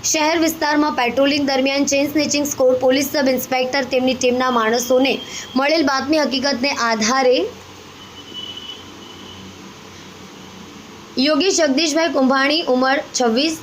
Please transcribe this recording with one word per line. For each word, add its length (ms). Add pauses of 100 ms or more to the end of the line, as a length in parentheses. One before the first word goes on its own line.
શહેર 340
વિસ્તારમાં 560
પેટ્રોલિંગ 480
દરમિયાન 460
ચેઇન 180
સ્નેચિંગ 400
સ્ક્વોડ 320
પોલીસ 300
સબ 240
ઇન્સ્પેક્ટર 580
તેમની 240
ટીમના 400
માણસોને 560 (400)
મળેલ 340
બાતમી 360
હકીકતને 500 (140)
આધારે 500 (3750)
યોગેશ 400
જગદીશભાઈ 540
કુંભાણી, 460 (140)
ઉંમર 260 (180)
છવ્વીસ 460